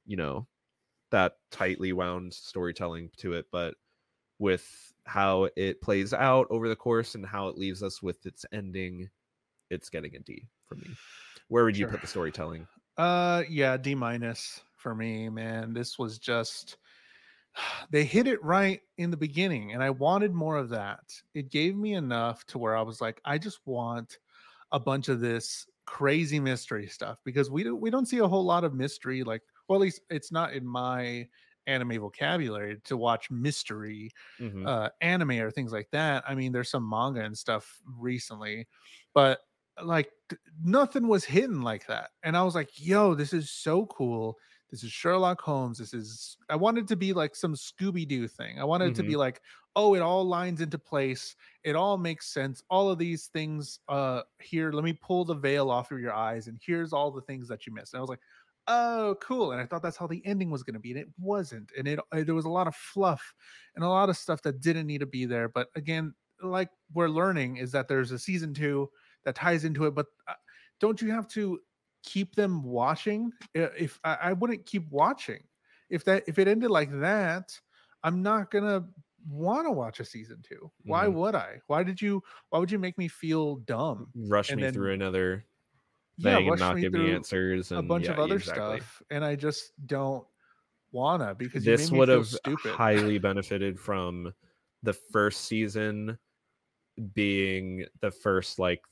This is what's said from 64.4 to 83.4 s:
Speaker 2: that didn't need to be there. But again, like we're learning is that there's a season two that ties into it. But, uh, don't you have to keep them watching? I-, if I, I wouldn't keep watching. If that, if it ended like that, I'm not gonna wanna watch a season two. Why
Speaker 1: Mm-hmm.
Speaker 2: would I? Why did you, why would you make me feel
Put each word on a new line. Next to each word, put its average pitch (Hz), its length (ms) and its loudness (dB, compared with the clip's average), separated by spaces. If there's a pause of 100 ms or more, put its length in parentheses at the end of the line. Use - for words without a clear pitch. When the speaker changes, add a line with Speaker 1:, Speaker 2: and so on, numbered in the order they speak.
Speaker 2:
that 135 180 -2
didn't 160 260 2
need 147 120 -4
to 143 60 -4
be 127 200 -4
there. 117 240 0
But 123 260 -2
again, 156 400 -4 (260)
like 185 280 -2 (240)
we're 170 160 4
learning 156 480 2
is 123 160 -6
that 135 140 0
there's 131 240 2
a 123 80 -6
season 165 340 -4
two 143 360 0 (340)
that 135 120 -2
ties 170 300 2
into 156 200 0
it. 147 100 0
But, 147 120 0 (200)
uh, - 60 -8 (460)
don't 214 220 2
you 220 100 0
have 220 180 -2
to 196 300 -2 (440)
keep 190 320 -4
them 185 280 2
watching? 156 680 0 (240)
I-, 160 40 0 (180)
if 165 260 -4
I, 160 120 0
I 180 180 0
wouldn't 214 320 0
keep 170 260 -4
watching. 151 560 2 (420)
If 170 160 -2
that, 190 220 6
if 160 120 -4
it 190 80 8
ended 226 240 4
like 151 280 4
that, 185 600 0 (440)
I'm 175 180 2
not 208 300 2
gonna 202 360 2 (400)
wanna 196 440 0
watch 123 280 -4
a 117 60 -8
season 113 380 -18
two. - 280 -18 (140)
Why 175 220 4
Speaker 1:
Mm-hmm. - 20 4
Speaker 2:
would 190 260 2
I? 107 320 -4
Why 151 160 2
did 185 180 -4
you, 202 220 2 (260)
why 160 100 2
would 180 120 2
you 208 80 0
make 180 180 -4
me 175 100 -2
feel 156 500 0